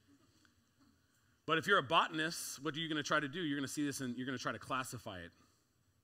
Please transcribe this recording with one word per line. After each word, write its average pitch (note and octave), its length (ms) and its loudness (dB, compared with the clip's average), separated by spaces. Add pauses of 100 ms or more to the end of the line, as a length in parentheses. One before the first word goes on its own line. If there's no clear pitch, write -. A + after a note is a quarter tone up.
(1500)
But D#3+ 140 4
if D#3 80 -2
you're G3+ 100 8
a E3 60 6
botanist, D#3+ 800 2
what D3+ 120 0
are D#3+ 40 -4
you D#3+ 100 -4
gonna D3+ 140 0
try D3+ 160 4
to D3 80 0
do? D3+ 140 -4
You're D3 180 0
gonna C#3 80 -2
see D3 180 -2
this C3+ 160 -2
and A#2+ 160 -4
you're B2+ 80 -6
gonna B2+ 140 -4
try C3 140 -2
to A2+ 40 -6
classify A#2+ 640 -6
it E2+ 100 -10 (760)